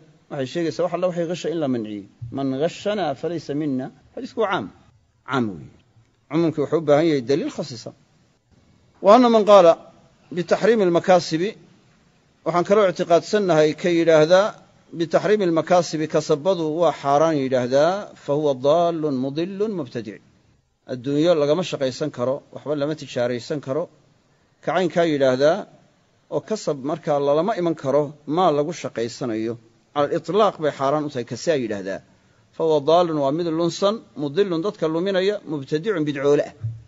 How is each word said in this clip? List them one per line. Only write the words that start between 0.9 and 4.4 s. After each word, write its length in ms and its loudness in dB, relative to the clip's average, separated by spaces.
alla 140 -4
waxay 200 -4
qisha 220 -6
in 100 -4
la 80 -2
manciyey. 360 -6
"Man 180 -6
ghashana 460 -4
falaysa 400 -8
minna." 320 -4
Xadiisku 300 -12